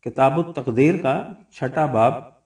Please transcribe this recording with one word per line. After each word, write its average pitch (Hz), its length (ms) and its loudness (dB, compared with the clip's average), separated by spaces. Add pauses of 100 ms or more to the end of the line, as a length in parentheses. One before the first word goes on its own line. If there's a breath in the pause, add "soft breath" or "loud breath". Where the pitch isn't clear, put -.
किताबुत 151 560 0
तकदीर 131 380 2
का 135 560 -6
छठा 147 340 -2
बाब 120 580 0